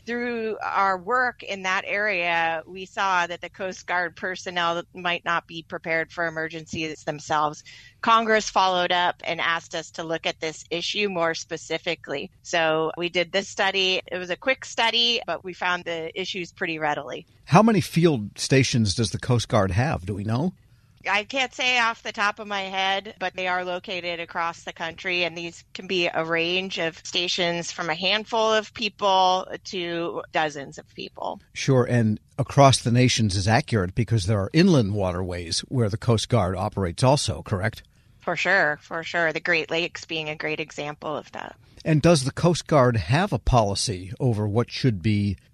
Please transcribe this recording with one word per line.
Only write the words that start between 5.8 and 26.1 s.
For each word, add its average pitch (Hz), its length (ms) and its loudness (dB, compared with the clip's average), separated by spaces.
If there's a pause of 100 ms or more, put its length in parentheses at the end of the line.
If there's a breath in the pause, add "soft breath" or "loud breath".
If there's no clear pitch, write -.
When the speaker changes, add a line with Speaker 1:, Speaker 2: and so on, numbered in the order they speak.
Speaker 1:
for 170 160 -2
emergencies 160 720 -6
themselves. 151 640 -2 (360 loud breath)
Congress 220 480 4
followed 180 440 2
up 175 320 2
and 165 160 -4
asked 165 340 -2
us 160 160 -6
to 170 140 -8
look 160 200 -4
at 175 140 -2
this 160 320 -8
issue 185 380 -2
more 165 260 0
specifically. 160 960 -6 (140)
So 160 520 2
we 175 120 -4
did 170 240 -2
this 196 160 -2
study. 190 580 0
It 180 120 -6
was 180 120 -8
a 170 60 -2
quick - 280 -2
study, 233 640 0
but 165 160 -4
we 185 100 -10
found 180 300 -2
the 165 320 -6
issues 180 380 -8
pretty 165 260 -6
readily. 147 480 -4 (200)
Speaker 2:
How 190 140 8
many 214 200 4
field 143 580 0
stations 120 560 2
does 113 160 0
the 117 80 -6
Coast 120 300 0
Guard 98 240 2
have? 127 340 0
Do 107 80 -4
we 101 80 -6
know? 123 300 -2 (580 soft breath)
Speaker 1:
I 208 140 0
can't 254 300 -4
say 254 240 0
off 233 240 0
the 220 100 -8
top 214 260 0
of 214 80 -10
my 202 160 -4
head, 190 560 -2
but 180 160 -4
they 185 140 -2
are 180 160 0
located 175 560 -6
across 170 420 -6
the 170 100 -12
country, 175 520 -4
and 165 120 -4
these 170 360 -10
can 190 140 -12
be 175 200 0
a 160 180 0